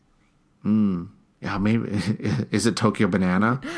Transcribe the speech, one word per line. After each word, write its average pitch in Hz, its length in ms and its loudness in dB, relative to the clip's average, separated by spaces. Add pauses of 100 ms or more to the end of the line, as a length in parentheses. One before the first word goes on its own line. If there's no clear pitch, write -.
(640)
Mm. 101 440 2 (320)
Yeah, 98 160 -6
maybe. 110 320 0
<laughs> 104 600 -2
Is 104 140 0
it 107 100 2
Tokyo 107 320 2
Banana? 95 540 2 (160)